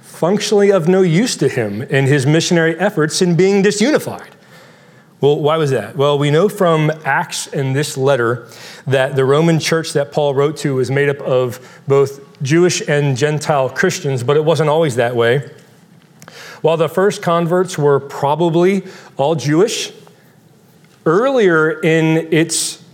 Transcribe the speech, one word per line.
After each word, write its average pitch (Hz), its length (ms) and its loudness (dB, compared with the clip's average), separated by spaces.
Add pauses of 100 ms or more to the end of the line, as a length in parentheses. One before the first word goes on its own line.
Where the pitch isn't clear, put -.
functionally 202 680 0
of 185 160 2
no 185 160 2
use 185 340 0
to 143 120 0
him 107 340 -4
in 139 240 0
his 135 180 2
missionary 160 540 2
efforts 165 420 -2
in 175 160 2
being 190 280 2
disunified. 208 640 -2 (920)
Well, 147 200 2
why 151 160 0
was 147 160 0
that? 113 240 -6
Well, 143 220 0
we 147 120 0
know 165 180 2
from 165 440 0 (120)
Acts - 440 -4
and 135 260 -4
this 143 220 -4
letter 120 520 -2 (380)
that 135 300 0
the 135 80 2
Roman 156 340 2
church 160 360 -2
that 143 180 -2
Paul 147 200 0
wrote 143 260 0
to 139 180 -4
was 127 120 -2
made 143 200 0
up 139 100 -2
of 127 680 -4
both 139 320 2 (220)
Jewish 165 460 2
and 147 280 0
Gentile 147 520 0
Christians, 139 540 -2
but 143 140 2
it 156 80 2
wasn't 156 260 2
always 156 260 0
that 120 200 0
way. 120 340 0 (1120)
While 160 140 2
the 160 120 0
first 196 320 0
converts 175 560 0
were 143 220 2
probably 165 840 0 (320)
all 143 180 0
Jewish, 156 580 -2 (1120)
earlier 175 760 2
in 160 500 2
its - 500 -2 (100)